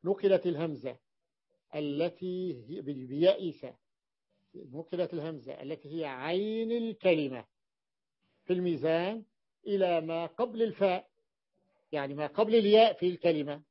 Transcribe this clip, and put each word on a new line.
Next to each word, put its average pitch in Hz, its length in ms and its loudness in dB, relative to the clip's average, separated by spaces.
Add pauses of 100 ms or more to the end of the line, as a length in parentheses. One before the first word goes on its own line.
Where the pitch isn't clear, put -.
نقلت 190 440 2
الهمزة 143 500 -4 (760)
التي 170 920 -4
هي 185 120 -10
ب-، 135 260 -8
بيائسة، 165 680 0 (800)
نقلت 165 580 -6
الهمزة 147 480 -10
التي 147 380 -10
هي 160 60 -2
عين 190 680 -2
الكلمة 170 720 0 (960)
في 185 100 -2
الميزان 175 680 0 (440)
إلى 185 340 2
ما 165 240 -4
قبل 226 380 -2
الفاء، 196 460 0 (840)
يعني 143 220 -4
ما 147 140 -4
قبل 220 280 2
الياء 214 380 8
في 180 140 -2
الكلمة 156 640 0